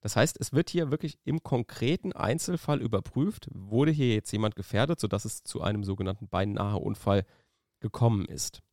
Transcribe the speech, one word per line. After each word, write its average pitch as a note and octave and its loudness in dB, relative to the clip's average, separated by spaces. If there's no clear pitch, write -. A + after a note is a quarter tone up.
Das - -4
heißt, D3+ 4
es - -6
wird D3 2
hier E3 0
wirklich D3 -4
im D#3 -2
konkreten B2+ 0
Einzelfall D3 0
überprüft, B2+ -2
wurde A2+ 2
hier C3 4
jetzt - -2
jemand G#2+ 0
gefährdet, B2 0
sodass G#2 -2
es - -8
zu - -8
einem G#2 0
sogenannten F#2+ -4
beinahe G2+ 0
Unfall G2+ 2
gekommen A2 2
ist. - -10